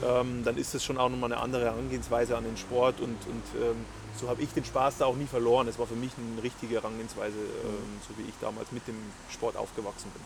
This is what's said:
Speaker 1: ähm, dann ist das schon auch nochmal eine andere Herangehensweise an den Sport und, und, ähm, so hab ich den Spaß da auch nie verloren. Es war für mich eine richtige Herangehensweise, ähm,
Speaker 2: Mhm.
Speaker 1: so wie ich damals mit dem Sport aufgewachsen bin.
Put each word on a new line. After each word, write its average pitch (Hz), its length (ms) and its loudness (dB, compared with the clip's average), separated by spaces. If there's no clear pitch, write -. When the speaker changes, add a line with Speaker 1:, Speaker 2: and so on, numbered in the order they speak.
Speaker 1:
ähm, 123 380 4
dann 123 140 2
ist 135 160 -2
das 135 100 -2
schon 131 140 0
auch 127 100 6
nochmal 123 240 2
eine 117 100 0
andere 123 220 2
Herangehensweise 120 720 2
an 117 80 0
den 113 140 -4
Sport 123 420 4
und, 120 160 -2
und, 120 360 -4
ähm, 117 220 0
so 120 80 -4
hab 123 120 0
ich 143 120 0
den - 140 0
Spaß 135 320 4
da 143 80 6
auch 127 100 4
nie 143 120 -2
verloren. 120 400 6
Es 113 100 -4
war 120 80 2
für 110 80 -6
mich 123 240 -2
eine 113 240 -6
richtige 117 320 -4
Herangehensweise, 110 640 -2
ähm, 107 320 -4
Speaker 2:
Mhm. 104 380 -6
Speaker 1:
so 107 100 -10
wie 110 100 -6
ich 110 140 -8
damals 110 300 -4
mit 120 160 -8
dem 113 80 -6
Sport - 260 -2
aufgewachsen 104 560 -6
bin. - 140 -14